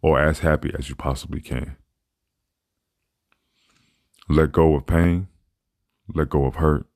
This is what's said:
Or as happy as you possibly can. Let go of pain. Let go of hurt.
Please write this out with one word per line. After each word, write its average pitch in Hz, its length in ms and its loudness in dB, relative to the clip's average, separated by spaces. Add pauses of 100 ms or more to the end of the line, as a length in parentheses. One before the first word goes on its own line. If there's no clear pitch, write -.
Or 78 180 2
as 78 200 2
happy 76 380 0
as 69 100 -8
you 67 60 -10
possibly - 460 -8
can. 69 360 -10 (2500)
Let 76 240 2
go 80 240 4
of 69 100 -6
pain. 87 420 0 (840)
Let 76 160 -2
go 69 160 0
of 65 100 -4
hurt. 78 400 0